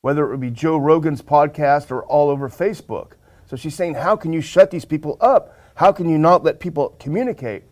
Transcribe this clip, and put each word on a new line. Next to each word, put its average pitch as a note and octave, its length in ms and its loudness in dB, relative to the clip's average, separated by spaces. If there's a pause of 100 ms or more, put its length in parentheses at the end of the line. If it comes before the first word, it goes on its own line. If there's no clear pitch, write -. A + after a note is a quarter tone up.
whether C#3+ 220 0
it G#2 60 -4
would C3+ 100 -8
be B2+ 100 -6
Joe D#3 280 -2
Rogan's D3+ 440 0
podcast D3 680 0
or B2+ 140 -6
all D3 220 2
over C#3 200 -4
Facebook?" - 640 -6 (340)
So - 80 -12
she's D3 220 -10
saying, F3 180 -4
"How G3+ 220 0
can E3 160 -6
you E3 80 -2
shut F#3+ 320 4
these E3 140 -8
people D3+ 340 -6
up? B3 360 2 (200)
How F#3+ 160 4
can F3 160 -4
you D#3 100 2
not D#3+ 240 4
let D#3 160 0
people D3 400 -6
communicate?" D3 720 -6